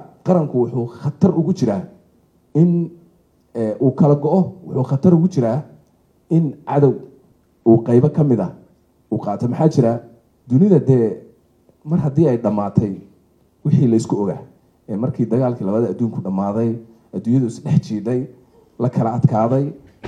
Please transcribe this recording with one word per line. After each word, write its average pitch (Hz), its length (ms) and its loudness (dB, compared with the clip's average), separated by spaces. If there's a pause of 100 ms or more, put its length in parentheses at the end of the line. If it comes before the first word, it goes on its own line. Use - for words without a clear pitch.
(240)
qaranku 151 380 0
wuxuu 120 240 -4 (160)
khatar 180 320 0
ugu 160 180 0
jiraa 101 300 -2 (720)
in, 170 360 2 (640)
eh, 110 280 -4
uu 135 80 4
kala 147 240 2
go'o, 151 400 0 (120)
wuxuu 127 240 -4
khatar 170 240 4
ugu 165 140 4
jiraa 127 340 -2 (680)
in 160 240 0 (120)
cadow 139 280 4 (720)
uu 113 160 6
qaybo 123 320 4
ka 160 100 2
mid 120 160 2
ah 90 120 -6 (600)
uu 107 60 -2
qaato. 104 300 -4
Maxaa 156 200 2
jira? 117 320 2 (480)
Dunida 160 300 4
dee 120 380 2 (680)
mar 160 140 -2
haddii 147 300 2
ay 123 100 2
dhammaatay 104 540 0 (720)
wixii 135 240 2
la 113 80 2
isku 113 260 -2
ogaa, 95 180 -6 (480)
ee 104 80 -6
markii 120 300 -4
dagaalkii 120 400 -2
labada 107 240 -2
adduunku 113 320 -6
dhammaaday, 101 480 -4 (460)
adduunyadu 117 300 0
is - 180 -10
dhex - 240 0
jiiday, 113 320 -6 (580)
la 120 100 -2
kala 113 300 -4
adkaaday, 120 460 2 (440)